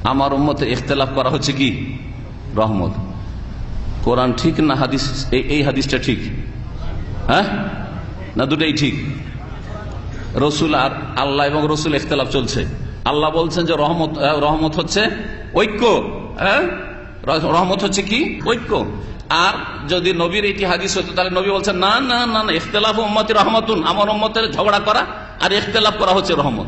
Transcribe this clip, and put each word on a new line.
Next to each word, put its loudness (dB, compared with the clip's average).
আমার 2
উম্মতে 2
ইখতিলাফ 0
করা 2
হচ্ছে 0
কি? 0
রহমত। 2
কোরআন 4
ঠিক 2
না 4
হাদিস? 0
এই, 4
এই 2
হাদিসটা 2
ঠিক, 0
হ্যাঁ, 4
না 2
দুটাই 2
ঠিক? 0
রসুল 2
আর 4
আল্লাহ 2
এবং 2
রসুল 0
ইখতিলাফ 0
চলছে। 0
আল্লাহ 2
বলছেন 0
যে 2
রহমত, 2
আহ, 2
রহমত 2
হচ্ছে 0
ঐক্য, 4
হ্যাঁ, 2
রহ-, 0
রহমত 2
হচ্ছে 0
কি? -2
ঐক্য। 0
আর 4
যদি 2
নবীর 0
এটি 0
হাদিস 0
হতো, -4
তাহলে 0
নবী 0
বলছেন, 0
"না, 2
না, 0
না, 0
না, 0
ইখতিলাফ 0
উম্মতি 0
রাহমাতুন", 2
আমার 2
উম্মতের 0
ঝগড়া 2
করা 2
আর 2
ইখতিলাফ 2
করা 4
হচ্ছে 2
রহমত। 0